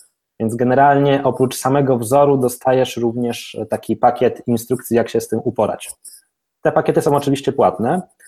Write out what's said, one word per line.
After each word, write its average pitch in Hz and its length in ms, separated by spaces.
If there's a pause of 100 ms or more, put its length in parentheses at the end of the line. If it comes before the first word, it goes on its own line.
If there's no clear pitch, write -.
(400)
Więc 113 140
generalnie 139 680
oprócz 131 320
samego 131 420
wzoru 139 380
dostajesz 127 600
również 117 600 (140)
taki 110 260
pakiet - 520
instrukcji, 117 480
jak 117 120
się 113 120
z - 80
tym 110 160
uporać. - 460 (720)
Te 156 100
pakiety 156 300
są 143 140
oczywiście 139 360
płatne, 120 500 (260)